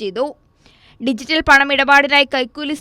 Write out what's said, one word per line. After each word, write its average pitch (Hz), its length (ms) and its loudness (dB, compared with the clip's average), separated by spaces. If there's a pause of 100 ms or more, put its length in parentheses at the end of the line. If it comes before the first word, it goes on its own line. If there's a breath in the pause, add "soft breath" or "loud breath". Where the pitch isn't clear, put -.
ചെയ്തു. 202 220 -4 (840 soft breath)
ഡിജിറ്റൽ 269 420 -2
പണമിടപാടിനായി 277 880 4
കൈക്കൂലി 277 460 -6